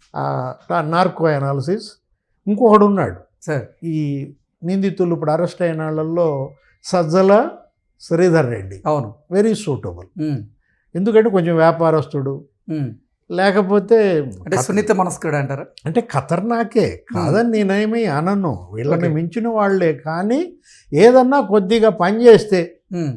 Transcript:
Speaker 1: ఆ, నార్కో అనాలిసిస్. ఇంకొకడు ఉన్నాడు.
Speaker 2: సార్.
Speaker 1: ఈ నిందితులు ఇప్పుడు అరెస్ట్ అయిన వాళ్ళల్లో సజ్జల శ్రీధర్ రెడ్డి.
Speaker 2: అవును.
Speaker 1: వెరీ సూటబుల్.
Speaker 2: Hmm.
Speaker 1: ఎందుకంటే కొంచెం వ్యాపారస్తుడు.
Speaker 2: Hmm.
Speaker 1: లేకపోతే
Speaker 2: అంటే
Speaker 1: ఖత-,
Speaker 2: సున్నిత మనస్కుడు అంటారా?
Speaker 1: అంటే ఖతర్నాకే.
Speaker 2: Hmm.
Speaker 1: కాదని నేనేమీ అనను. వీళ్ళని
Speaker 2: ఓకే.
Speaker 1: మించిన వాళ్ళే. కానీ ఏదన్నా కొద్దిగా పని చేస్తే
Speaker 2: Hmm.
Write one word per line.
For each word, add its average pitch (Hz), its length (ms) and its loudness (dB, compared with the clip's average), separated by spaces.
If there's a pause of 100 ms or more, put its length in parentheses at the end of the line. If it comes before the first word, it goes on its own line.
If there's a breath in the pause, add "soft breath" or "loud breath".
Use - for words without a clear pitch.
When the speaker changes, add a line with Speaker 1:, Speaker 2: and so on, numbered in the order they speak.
(160)
Speaker 1:
ఆ, 139 400 -6 (260)
నార్కో 165 440 0
అనాలిసిస్. 139 640 -2 (560)
ఇంకొకడు 208 380 6
ఉన్నాడు. 165 300 0 (260)
Speaker 2:
సార్. 151 440 -8
Speaker 1:
ఈ 143 480 -6 (300)
నిందితులు 190 500 -2
ఇప్పుడు 151 180 -2
అరెస్ట్ 170 300 -2
అయిన 160 220 -2
వాళ్ళల్లో 156 680 -2 (300 soft breath)
సజ్జల 190 640 2 (520)
శ్రీధర్ 165 480 2
రెడ్డి. 98 360 -10
Speaker 2:
అవును. 131 280 -4 (180)
Speaker 1:
వెరీ 208 240 2
సూటబుల్. 104 680 -8
Speaker 2:
Hmm. 143 180 -4 (540)
Speaker 1:
ఎందుకంటే 214 340 2
కొంచెం 175 260 0
వ్యాపారస్తుడు. 156 920 0 (260)
Speaker 2:
Hmm. 147 180 -6 (420)
Speaker 1:
లేకపోతే 196 880 2
Speaker 2:
అంటే 139 380 -6
Speaker 1:
ఖత-, - 60 0
Speaker 2:
సున్నిత 208 280 0
మనస్కుడు 180 440 -2
అంటారా? 139 300 -6 (200)
Speaker 1:
అంటే 160 160 -2
ఖతర్నాకే. 202 1000 -4 (100)
Speaker 2:
Hmm. 175 120 -4
Speaker 1:
కాదని 226 260 0
నేనేమీ 214 520 0
అనను. 165 680 -2
వీళ్ళని 147 340 -2
Speaker 2:
ఓకే. 160 80 0
Speaker 1:
మించిన 170 340 -4
వాళ్ళే. 196 460 0
కానీ 196 600 -4 (400 soft breath)
ఏదన్నా 254 480 6
కొద్దిగా 214 480 2
పని 202 360 0
చేస్తే 185 540 4 (140)
Speaker 2:
Hmm. 165 240 -4